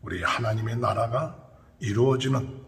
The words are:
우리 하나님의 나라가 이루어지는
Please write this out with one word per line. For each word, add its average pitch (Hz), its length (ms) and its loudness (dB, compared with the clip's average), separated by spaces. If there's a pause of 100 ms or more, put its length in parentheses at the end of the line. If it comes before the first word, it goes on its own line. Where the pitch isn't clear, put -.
우리 85 220 -8
하나님의 110 540 0
나라가 117 600 0 (420)
이루어지는 127 880 2